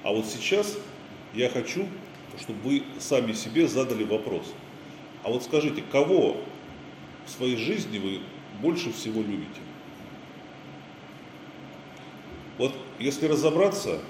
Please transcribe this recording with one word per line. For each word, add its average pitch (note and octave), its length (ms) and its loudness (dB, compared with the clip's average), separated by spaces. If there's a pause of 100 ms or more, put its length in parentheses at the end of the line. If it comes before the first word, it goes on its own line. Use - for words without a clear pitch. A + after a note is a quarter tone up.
А - 80 2
вот A2 140 4
сейчас G3 540 2 (560)
я B2 120 4
хочу, B2+ 380 0 (540)
чтобы G#2+ 240 -6
вы C#3 200 4 (140)
сами A#2 360 4
себе A2+ 340 4
задали A#2 360 2
вопрос. G2+ 480 0 (720)
А G2+ 60 -2
вот A#2+ 140 2
скажите, D3+ 480 2
кого D3 460 8 (880)
в - 20 -14
своей B2+ 260 2
жизни A#2 440 0
вы F#2+ 200 0 (440)
больше E3 280 4
всего A2 300 -2
любите? F#2+ 400 -4 (3000)
Вот B2+ 160 2 (240)
если C#3 300 2
разобраться D3+ 720 4 (100)